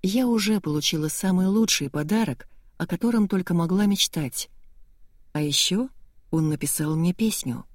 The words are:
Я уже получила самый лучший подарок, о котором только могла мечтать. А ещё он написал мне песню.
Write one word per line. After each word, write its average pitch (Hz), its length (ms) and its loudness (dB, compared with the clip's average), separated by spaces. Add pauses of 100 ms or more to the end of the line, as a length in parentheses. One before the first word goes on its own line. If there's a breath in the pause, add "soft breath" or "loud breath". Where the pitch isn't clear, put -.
Я 226 240 2
уже 214 340 2
получила 151 480 -2
самый 185 380 2
лучший 202 440 2
подарок, 160 580 -2 (280)
о 170 100 -4
котором 220 420 2
только 185 260 0
могла 175 320 2
мечтать. 165 600 -2 (840)
А 151 80 -2
ещё 180 480 0 (420)
он 160 200 2
написал 151 440 -2
мне 170 200 2
песню. 165 500 -4 (100)